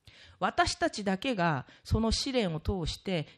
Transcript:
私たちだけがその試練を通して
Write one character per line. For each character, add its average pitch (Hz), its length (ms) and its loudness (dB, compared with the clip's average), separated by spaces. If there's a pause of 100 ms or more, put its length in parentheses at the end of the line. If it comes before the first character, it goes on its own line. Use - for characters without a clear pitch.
(400)
私 226 360 2
た 339 140 0
ち 208 140 -6
だ 190 140 0
け 254 180 -2
が 165 300 0 (180)
そ 214 160 0
の 226 120 2
試 - 200 -2
練 214 220 0
を 156 60 -4
通 190 260 -2
し - 120 -4
て 175 300 -2 (100)